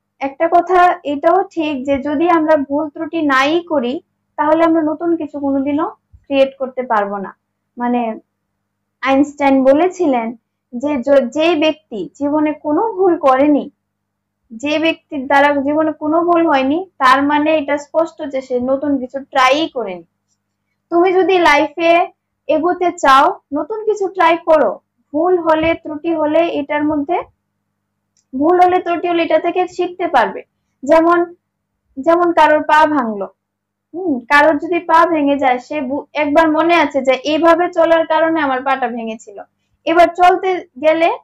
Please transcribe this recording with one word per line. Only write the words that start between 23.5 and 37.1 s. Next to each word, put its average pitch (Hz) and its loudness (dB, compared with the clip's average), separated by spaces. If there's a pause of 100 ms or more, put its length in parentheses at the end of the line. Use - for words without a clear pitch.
নতুন 320 -6
কিছু 415 -2
try 349 2 (100)
করো। 302 2 (420)
ভুল 339 2
হলে, 320 0
ত্রুটি 320 -6
হলে 311 0 (180)
এটার 294 -4
মধ্যে, 302 -2 (1160)
ভুল 294 2
হলে, 359 2
ত্রুটি 349 -4
হলে 339 0
এটা 311 0
থেকে 339 -2
শিখতে 359 -6
পারবে। 226 0 (420)
যেমন, 330 4 (800)
যেমন 339 2
কারোর 302 4
পা 302 2
ভাঙলো, 226 -2 (680)
হুম, 339 -4
কারোর 285 2
যদি 339 -2
পা 330 2
ভেঙে 285 0
যায়, 254 0
সে 294 -10
বু-, 269 -6
একবার 302 2
মনে 330 2
আছে 294 0
যে 262 2 (180)